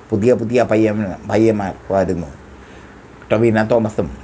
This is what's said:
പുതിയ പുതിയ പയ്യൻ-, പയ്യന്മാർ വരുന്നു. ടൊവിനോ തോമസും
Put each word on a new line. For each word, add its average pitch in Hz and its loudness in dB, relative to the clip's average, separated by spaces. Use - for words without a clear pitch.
പുതിയ 113 2
പുതിയ 117 0
പയ്യൻ-, 107 -2
പയ്യന്മാർ 107 2
വരുന്നു. 90 0
ടൊവിനോ 110 2
തോമസും 107 0